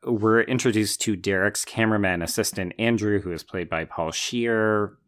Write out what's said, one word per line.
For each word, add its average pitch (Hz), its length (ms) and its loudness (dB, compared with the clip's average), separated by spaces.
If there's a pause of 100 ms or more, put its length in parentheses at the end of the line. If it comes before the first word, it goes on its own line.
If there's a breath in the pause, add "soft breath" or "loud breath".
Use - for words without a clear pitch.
we're 110 380 4
introduced 110 640 0
to 107 120 0
Derek's 98 480 0
cameraman 104 580 0
assistant, - 560 -4
Andrew, 107 440 2
who 92 100 -6
is 80 120 -8
played 90 260 -8
by 82 160 -4
Paul 80 260 -6
Scheer, 110 840 0 (100)